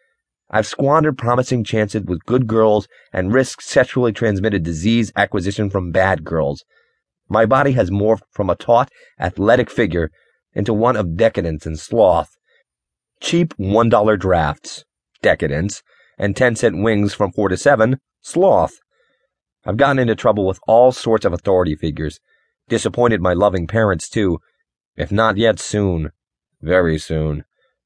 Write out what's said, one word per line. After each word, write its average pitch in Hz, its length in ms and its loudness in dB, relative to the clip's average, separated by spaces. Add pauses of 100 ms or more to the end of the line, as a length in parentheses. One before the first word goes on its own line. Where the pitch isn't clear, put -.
(500)
I've 110 160 -2
squandered 147 500 0
promising 123 480 -2
chances 107 400 -2
with - 220 -6
good 123 200 0
girls 110 400 2 (280)
and 92 180 -2
risked 131 300 0
sexually 127 500 0
transmitted 104 500 -2
disease 98 540 -2
acquisition 101 540 -4
from 90 200 -4
bad 92 320 0
girls. 76 440 -4 (640)
My 110 160 2
body 135 260 2
has 113 160 0
morphed 101 420 0
from 95 200 -4
a 85 60 -2
taut, 120 340 0 (280)
athletic 110 520 0
figure 85 400 -2 (460)
into 110 160 -2
one 113 220 2
of 87 220 -4
decadence 87 500 -2
and 80 100 -8
sloth. 90 600 0 (840)
Cheap 170 360 -2
one 104 320 0
dollar 107 280 4
drafts, 85 680 -2 (360)
decadence, 82 640 -2 (340)
and 101 200 -2
ten 123 180 2
cent 104 260 0
wings 104 320 0
from 98 200 -4
four 101 160 0
to 92 80 -2
seven, 127 420 2 (240)
sloth. 151 520 2 (920)
I've 104 100 -4
gotten 139 220 2
into 117 160 2
trouble 104 320 4
with 95 220 -4
all 123 240 6
sorts 110 320 -2
of 95 80 0
authority 87 420 0
figures. 76 460 -8 (480)
Disappointed 113 520 0
my 90 120 0
loving 90 340 0
parents, 104 420 -2
too. 95 300 -2 (560)
If 87 160 -8
not 107 260 0
yet, 110 220 2
soon. 90 540 -4 (480)
Very 82 380 0
soon. 78 460 -6 (420)